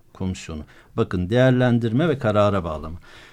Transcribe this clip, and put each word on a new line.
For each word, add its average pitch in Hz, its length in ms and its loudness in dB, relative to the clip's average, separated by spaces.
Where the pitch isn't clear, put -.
komisyonu. 87 500 -8
Bakın, 90 340 -2
değerlendirme 123 760 2
ve 139 100 -2
karara 104 460 2
bağlama. 78 340 -8